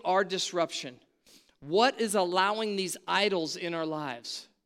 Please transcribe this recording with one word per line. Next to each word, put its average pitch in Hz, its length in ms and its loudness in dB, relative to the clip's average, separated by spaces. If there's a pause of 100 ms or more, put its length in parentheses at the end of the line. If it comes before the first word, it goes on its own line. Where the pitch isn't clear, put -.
our 185 180 4
disruption? 170 760 -4 (600)
What 202 400 2
is 214 160 0
allowing 202 600 2
these 185 180 -2 (100)
idols 185 520 0
in 170 160 -4
our 165 120 -2
lives? 147 640 -8 (180)